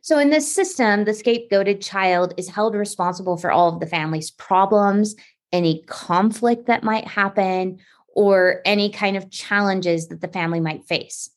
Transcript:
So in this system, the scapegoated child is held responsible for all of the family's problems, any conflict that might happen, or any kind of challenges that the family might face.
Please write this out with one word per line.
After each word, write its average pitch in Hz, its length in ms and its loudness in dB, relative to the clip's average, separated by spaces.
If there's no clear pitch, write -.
So 302 180 2
in 285 100 4
this 302 240 2
system, 226 520 2
the 214 60 0
scapegoated 208 680 0
child 180 540 0
is 175 140 -8
held 208 260 -2
responsible 180 640 -4
for 175 120 -4
all 170 200 4
of 170 100 -6
the 170 80 -6
family's 156 420 -4
problems, 202 880 2
any 165 340 0
conflict 226 800 0
that 233 180 0
might 220 240 -2
happen, 190 720 -2
or 190 520 4
any 208 240 2
kind 202 260 -2
of 190 160 -8
challenges 185 760 -2
that 165 100 -14
the 175 80 -8
family 165 320 -4
might 160 240 -6
face. - 540 -8